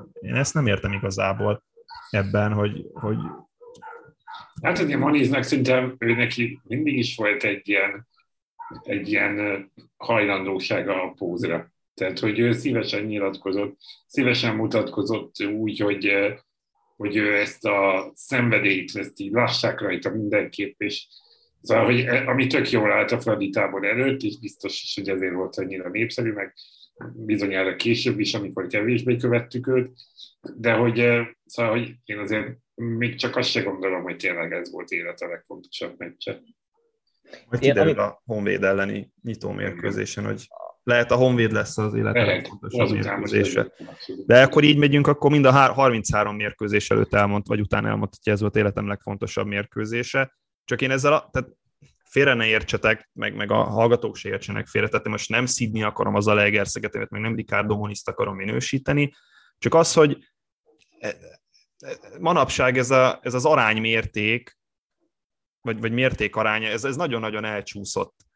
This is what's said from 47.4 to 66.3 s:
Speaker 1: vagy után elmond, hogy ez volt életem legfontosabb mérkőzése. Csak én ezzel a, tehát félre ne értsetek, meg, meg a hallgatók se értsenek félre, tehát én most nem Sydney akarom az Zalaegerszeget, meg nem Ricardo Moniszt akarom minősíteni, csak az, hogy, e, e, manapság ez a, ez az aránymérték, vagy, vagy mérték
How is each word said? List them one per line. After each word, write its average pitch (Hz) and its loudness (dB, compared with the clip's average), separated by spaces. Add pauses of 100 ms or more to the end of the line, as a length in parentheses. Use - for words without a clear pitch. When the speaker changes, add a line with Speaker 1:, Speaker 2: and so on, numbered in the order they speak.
Speaker 1:
vagy 110 0
után 104 0
elmond, 107 -2 (100)
hogy 110 2
ez 101 0
volt 104 0
életem 104 0
legfontosabb 104 -6
mérkőzése. 110 -4 (280)
Csak 123 -4
én 131 0
ezzel 135 2
a, - 0
tehát 131 -6 (540)
félre 139 4
ne 113 0
értsetek, 110 0
meg, 107 -6
meg 104 -4
a 110 4
hallgatók 113 2
se - -10
értsenek 104 -6
félre, 107 0
tehát 107 -2
én 110 -4
most - -6
nem 120 0
Sydney 110 -2
akarom 107 -2
az 104 2
Zalaegerszeget, 104 0
meg 104 -10
nem 113 -4
Ricardo 104 -2
Moniszt 104 -8
akarom 101 -4
minősíteni, 131 -2 (440)
csak - -2
az, 165 6
hogy, 151 6 (800)
e, 107 -8 (640)
e, 139 -16 (220)
manapság 165 2
ez 127 0
a, 131 4
ez 120 -6
az 127 0
aránymérték, 113 0 (1080)
vagy, 113 -4
vagy 113 -4
mérték 120 0